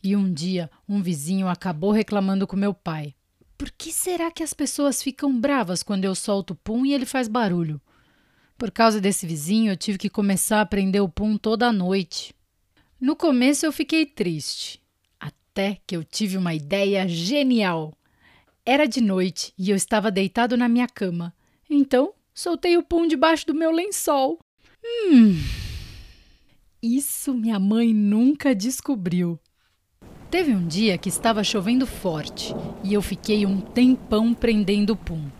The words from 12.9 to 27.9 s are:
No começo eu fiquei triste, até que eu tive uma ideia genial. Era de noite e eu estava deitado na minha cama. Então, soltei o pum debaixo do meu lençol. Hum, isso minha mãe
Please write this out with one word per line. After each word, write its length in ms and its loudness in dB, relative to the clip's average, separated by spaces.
No 160 0
começo 500 2
eu 60 0
fiquei 340 0
triste, 760 -6
até 680 -6
que 120 -8
eu 80 -6
tive 320 -4
uma 180 -2
ideia 540 0
genial. 840 0
Era 220 4
de 140 -2
noite 580 0
e 120 -2
eu 40 4
estava 380 0
deitado 440 0
na 120 2
minha 180 2
cama. 480 -6
Então, 440 4
soltei 440 0
o 80 2
pum 240 2
debaixo 400 2
do 60 0
meu 180 0
lençol. 680 0
Hum, 580 6
isso 540 -2
minha 240 0
mãe 340 4